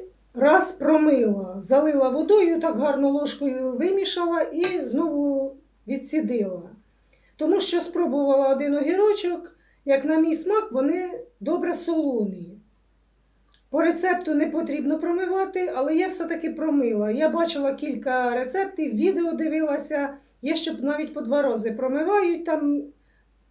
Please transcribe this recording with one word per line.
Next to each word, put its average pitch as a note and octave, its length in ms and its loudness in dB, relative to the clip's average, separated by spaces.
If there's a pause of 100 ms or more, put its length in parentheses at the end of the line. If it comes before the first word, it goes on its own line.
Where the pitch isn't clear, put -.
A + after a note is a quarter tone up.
(340)
раз D4+ 380 4
промила, A#3+ 880 2
залила C4+ 480 2
водою, E4 520 4
так D#4 160 0
гарно C#4 340 2
ложкою C4 600 -2
вимішала F4 680 0
і E4+ 440 -2
знову C#4+ 720 -2 (320)
відцідила. G#3+ 800 -4 (680)
Тому E4 240 2
що F4 220 -2
спробувала C#4 680 2
один C#4+ 260 2
огірочок, F4+ 800 0 (300)
як C#4 200 2
на D#4 120 2
мій D#4+ 160 4
смак, - 380 0
вони E4+ 480 -2 (200)
добре E4+ 340 -2
солоні. A3 760 -2 (1200)
По D#4 120 0
рецепту E4+ 540 0
не D4+ 120 2
потрібно D#4 520 -2
промивати, F#4 760 -2
але D4 200 0
я F#4 120 2
все-таки - 420 -6
промила. A#3+ 600 0
Я D4+ 180 2
бачила D#4+ 440 0
кілька B3+ 600 -2
рецептів, D4 600 -2
відео E4+ 360 2
дивилася, D4 840 -2 (240)
є, D4+ 140 -2
щоб D#4+ 280 -4
навіть D4 300 -2
по D4 80 -8
два C#4 200 0
рази A3+ 300 0
промивають D#4+ 760 0
там D4 380 0 (680)